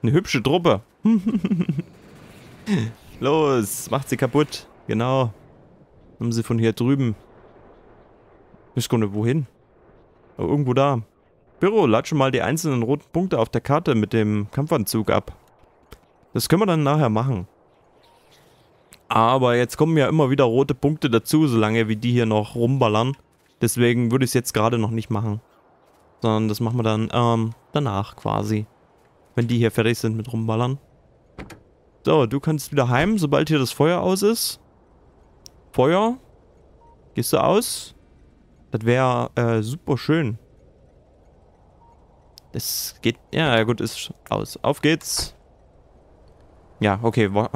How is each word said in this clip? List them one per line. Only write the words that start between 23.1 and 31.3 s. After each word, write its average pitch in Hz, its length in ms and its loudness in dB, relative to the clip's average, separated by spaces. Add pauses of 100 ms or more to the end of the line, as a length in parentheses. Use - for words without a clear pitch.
Deswegen 120 500 2
würde 131 140 2
ich's 120 100 -6
jetzt - 200 -2
gerade 113 240 2
noch 107 120 -2
nicht 113 200 -6
machen. 107 300 -4 (800)
Sondern 110 280 0
das 104 120 -4
machen 117 180 -2
wir 117 40 -2
dann, 110 300 0
ähm, 117 380 0 (220)
danach 104 440 -4
quasi. 107 500 -4 (680)
Wenn 120 140 -2
die 120 100 0
hier 113 120 2
fertig 113 280 0
sind 110 180 -4
mit 110 160 -8
rumballern. 117 460 -2 (1300)